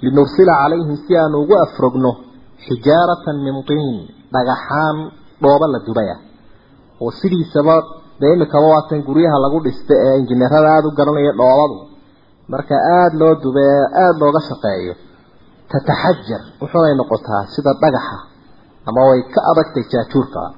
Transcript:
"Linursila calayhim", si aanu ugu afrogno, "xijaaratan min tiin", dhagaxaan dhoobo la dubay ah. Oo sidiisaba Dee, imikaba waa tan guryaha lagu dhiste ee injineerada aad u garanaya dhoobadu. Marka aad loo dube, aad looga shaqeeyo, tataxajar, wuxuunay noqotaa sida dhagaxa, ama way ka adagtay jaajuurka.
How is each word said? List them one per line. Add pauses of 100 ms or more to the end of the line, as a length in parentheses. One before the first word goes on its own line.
"Linursila
calayhim",
si
aanu
ugu
afrogno, (520)
"xijaaratan
min
tiin", (360)
dhagaxaan (420)
dhoobo
la
dubay
ah. (840)
Oo
sidiisaba (420)
Dee,
imikaba
waa
tan
guryaha
lagu
dhiste
ee
injineerada
aad
u
garanaya
dhoobadu. (720)
Marka (160)
aad
loo
dube, (280)
aad
looga
shaqeeyo, (760)
tataxajar, (140)
wuxuunay
noqotaa
sida
dhagaxa, (680)
ama
way
ka
adagtay
jaajuurka. (160)